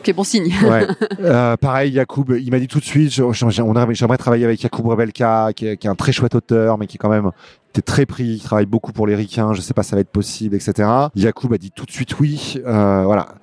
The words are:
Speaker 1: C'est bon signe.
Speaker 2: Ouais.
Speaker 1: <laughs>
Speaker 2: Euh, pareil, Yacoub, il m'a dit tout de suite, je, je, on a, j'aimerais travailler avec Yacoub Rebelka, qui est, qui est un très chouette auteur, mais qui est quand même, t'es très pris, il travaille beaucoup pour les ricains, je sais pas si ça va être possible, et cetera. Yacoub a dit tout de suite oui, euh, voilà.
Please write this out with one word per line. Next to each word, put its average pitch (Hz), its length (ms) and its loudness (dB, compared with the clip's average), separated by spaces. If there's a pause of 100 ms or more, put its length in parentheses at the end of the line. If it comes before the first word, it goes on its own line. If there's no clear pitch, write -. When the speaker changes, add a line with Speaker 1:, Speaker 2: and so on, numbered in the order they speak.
Speaker 1:
C'est - 80 2
bon 190 140 -2
signe. 180 260 0 (120)
Speaker 2:
Ouais. 202 280 4
Speaker 1:
<laughs> - 60 -6 (240)
Speaker 2:
Euh, 123 340 2
pareil, 135 380 0
Yacoub, 127 440 -2
il 127 140 -6
m'a 127 80 2
dit 131 80 -2
tout 147 120 -4
de 143 40 -2
suite, 147 300 2
je, 127 180 2
je, 113 300 0
on 110 160 2
a, 120 160 2
j'aimerais 120 240 2
travailler 120 260 2
avec 117 180 0
Yacoub - 260 -4
Rebelka, 113 680 0
qui 110 120 -8
est, 107 100 -4
qui - 100 -6
est - 20 0
un 95 60 -2
très - 160 0
chouette 123 240 0
auteur, 113 420 2
mais 107 100 -6
qui - 100 -18
est - 0 -
quand 107 120 0
même, 104 220 2 (400)
t'es - 100 -2
très - 240 0
pris, 127 200 -6
il 113 180 -4
travaille 104 220 0
beaucoup 107 260 -2
pour 110 160 -2
les 104 80 2
ricains, 107 380 -2
je 92 80 -4
sais - 120 -6
pas 104 100 0
si - 80 -8
ça 104 40 -2
va 98 60 4
être 95 80 -6
possible, 101 440 -4
et 101 60 -2
cetera. 110 560 0
Yacoub 113 380 0
a 110 40 2
dit 92 140 -14
tout - 140 -16
de - 60 -18
suite - 280 -8
oui, 151 360 -2 (100)
euh, 101 400 2
voilà. 101 220 2 (160)